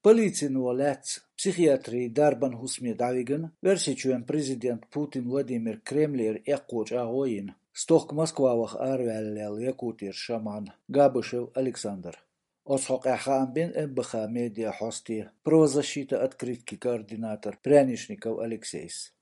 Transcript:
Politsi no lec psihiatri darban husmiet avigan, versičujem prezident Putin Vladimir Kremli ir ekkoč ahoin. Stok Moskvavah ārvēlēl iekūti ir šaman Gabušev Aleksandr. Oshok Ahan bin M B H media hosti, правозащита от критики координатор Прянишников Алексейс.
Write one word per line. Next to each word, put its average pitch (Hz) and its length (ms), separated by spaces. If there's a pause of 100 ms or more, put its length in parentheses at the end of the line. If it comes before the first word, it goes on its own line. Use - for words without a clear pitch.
Politsi 214 400
no 131 240
lec 135 460 (180)
psihiatri 131 680 (100)
darban 135 400
husmiet 120 480
avigan, 127 460 (120)
versičujem 131 640
prezident 127 640
Putin 143 380
Vladimir 117 560
Kremli 139 460
ir 110 160
ekkoč 123 500
ahoin. 120 540 (260)
Stok - 400
Moskvavah 127 680
ārvēlēl 110 800
iekūti 120 420
ir 95 80
šaman 107 540 (180)
Gabušev 127 640 (100)
Aleksandr. 101 560 (480)
Oshok 131 520
Ahan 135 400
bin 165 200
M 151 220
B 123 100
H 113 140 (100)
media 113 480
hosti, 110 460 (180)
правозащита 147 800
от 135 120
критики 123 420
координатор 110 840
Прянишников 123 800
Алексейс. - 720 (100)